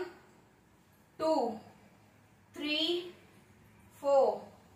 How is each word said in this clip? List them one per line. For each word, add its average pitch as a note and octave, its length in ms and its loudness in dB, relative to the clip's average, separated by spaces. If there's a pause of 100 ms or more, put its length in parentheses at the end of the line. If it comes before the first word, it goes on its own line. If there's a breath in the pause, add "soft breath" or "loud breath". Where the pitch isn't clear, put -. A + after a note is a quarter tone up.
(1200)
टू, D#4+ 160 2 (1200)
थ्री, D4+ 240 -4 (1200)
फोर, C4+ 280 6 (460)